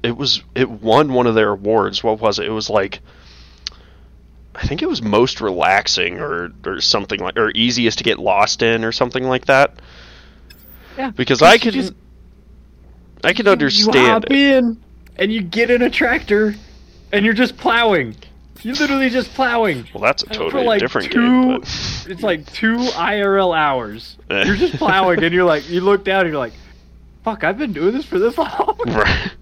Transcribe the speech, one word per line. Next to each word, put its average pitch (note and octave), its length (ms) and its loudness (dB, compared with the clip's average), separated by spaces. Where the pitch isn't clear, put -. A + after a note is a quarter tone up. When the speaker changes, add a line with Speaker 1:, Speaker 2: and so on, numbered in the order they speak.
Speaker 1:
it A#2 160 -2
was, C3+ 240 -2
it C3 140 0
won A#2 440 2
one B2 140 2
of A2 80 2
their G#2+ 160 4
awards. G2 520 0
What A2 160 0
was G#2+ 200 0
it? E2+ 80 -4
It - 40 -4
was, A2 180 -6
like, G2 300 -2
I - 120 -10
think C#3+ 140 -4
it D#4 80 -4
was A3+ 120 -4
most A2 400 0
relaxing F#2 760 -2
or, E2+ 320 -8
or E2 160 -6
something G2 380 -2
like, F2+ 180 -6
or G#2+ 180 0
easiest A#2 440 0
to - 40 -10
get A2 160 0
lost G2+ 420 0
in A2+ 220 0
or A2+ 80 -2
something B2+ 320 -2
like B2+ 220 -2
that. C#3 340 2
Speaker 2:
Yeah, C4 140 -6
Speaker 1:
Because B2+ 280 -2
Speaker 2:
'cause D#3 100 8
Speaker 1:
I G#3 40 8
Speaker 2:
you A#3+ 60 6
Speaker 1:
can, A3+ 120 0
Speaker 2:
just, G3 220 -4
Speaker 1:
I E3+ 100 2
can A3+ 120 -2
Speaker 2:
you, G3+ 80 6
Speaker 1:
understand G#3+ 420 2
Speaker 2:
you B3+ 100 8
hop A3+ 200 4
Speaker 1:
it. - 80 -2
Speaker 2:
in C4 440 4
and G3+ 160 -2
you A3+ 100 -2
get G3+ 300 -2
in B3 100 4
a B3 80 2
tractor G#3 680 0
and G3+ 120 2
you're A3+ 80 2
just A#3+ 240 0
plowing. G#3+ 580 0
You're B3 120 -8
literally C#4 340 0
just B3 260 -4
plowing. A3+ 580 -2
Speaker 1:
Well, G2+ 100 -10
that's B2+ 200 0
a - 40 -10
Speaker 2:
For, A3 60 -10
Speaker 1:
totally B3+ 320 -2
Speaker 2:
like, A3 160 2
Speaker 1:
different G#3+ 320 -4
Speaker 2:
two, A#3+ 80 2
Speaker 1:
game, B3+ 380 2
but - 500 -10
Speaker 2:
it's F3+ 140 -10
like E3 280 -2
two A3+ 260 -2
I G3 240 -2
R G3 160 2
L F#3 160 2
hours. B2+ 640 -4
Speaker 1:
Eh. G2 160 0
Speaker 2:
You're G3+ 120 2
just D#4+ 180 0
plowing F#3 480 2
and E3+ 100 0
you're F3+ 120 2
like, D#3 240 0
you F3 100 0
look G3 240 2
down F#3+ 180 0
and E3+ 100 0
you're D3 80 -4
like, A#2 140 -6
"Fuck, G#3+ 220 -4
I've A3 120 -2
been C4+ 140 -6
doing F3 220 -2
this C#4+ 120 -4
for - 140 -4
this A3+ 180 0
<laughs> - 0 -
long?" - 480 -2
Speaker 1:
Right. - 460 0